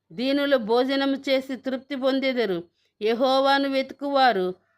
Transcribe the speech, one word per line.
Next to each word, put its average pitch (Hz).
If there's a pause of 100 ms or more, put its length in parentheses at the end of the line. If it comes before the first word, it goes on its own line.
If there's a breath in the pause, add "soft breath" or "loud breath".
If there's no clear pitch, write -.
(120)
దీనులు 277
భోజనము 262 (140)
చేసి 262
తృప్తి 269
పొందెదరు. 247 (380)
యెహోవాను 269
వెతుకువారు 262 (240)